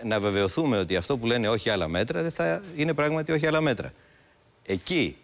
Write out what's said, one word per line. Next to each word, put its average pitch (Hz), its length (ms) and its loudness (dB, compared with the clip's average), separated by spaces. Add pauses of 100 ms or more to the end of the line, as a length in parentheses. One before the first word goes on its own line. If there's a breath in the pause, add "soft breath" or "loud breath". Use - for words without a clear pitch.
να 110 160 0
βεβαιωθούμε 101 580 2
ότι 92 180 0
αυτό 139 220 0
που 117 80 -2
λένε 117 220 2
όχι 113 220 0
άλλα 90 180 0
μέτρα, 117 340 -2
δεν 165 100 -2
θα 170 300 -2 (140)
είναι 156 180 0
πράγματι 151 380 0
όχι 156 140 0
άλλα 156 140 2
μέτρα. 135 320 -2 (760 soft breath)
Εκεί 95 580 0